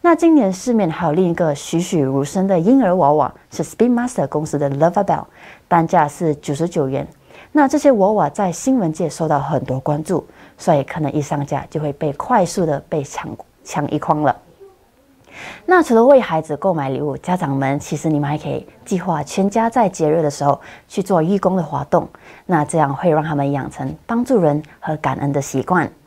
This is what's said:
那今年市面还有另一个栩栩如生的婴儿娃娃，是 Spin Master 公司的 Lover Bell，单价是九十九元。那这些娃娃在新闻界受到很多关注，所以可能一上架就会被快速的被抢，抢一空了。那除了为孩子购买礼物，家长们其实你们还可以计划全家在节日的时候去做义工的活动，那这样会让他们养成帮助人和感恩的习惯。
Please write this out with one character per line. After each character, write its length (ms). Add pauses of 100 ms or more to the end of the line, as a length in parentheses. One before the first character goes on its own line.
那 80
今 220
年 160
市 220
面 180
还 160
有 60
另 160
一 40
个 220
栩 240
栩 220
如 240
生 200
的 140
婴 240
儿 100
娃 200
娃， 200 (160)
是 140
Spin 300
Master 340
公 180
司 120
的 120
Lover 320
Bell， 220 (460)
单 180
价 180
是 300
九 180
十 140
九 220
元。 180 (460)
那 160
这 80
些 160
娃 180
娃 180
在 220
新 260
闻 140
界 180
受 200
到 100
很 240
多 160
关 240
注， 240 (300)
所 180
以 80
可 160
能 140
一 80
上 240
架 240
就 100
会 140
被 200
快 320
速 200
的 120 (120)
被 120
抢， 280 (340)
抢 260
一 80
空 260
了。 120 (1300)
那 160
除 140
了 80
为 160
孩 220
子 160
购 160
买 160
礼 120
物， 140
家 220
长 180
们 240
其 160
实 140
你 100
们 100
还 80
可 120
以 180 (160)
计 160
划 240
全 260
家 200
在 180
节 240
日 100
的 80
时 140
候 160 (260)
去 160
做 220
义 160
工 160
的 80
活 220
动， 200 (400)
那 200
这 120
样 160
会 160
让 140
他 100
们 200
养 180
成 240 (100)
帮 200
助 160
人 200 (200)
和 160
感 220
恩 120
的 100
习 220
惯。 260 (180)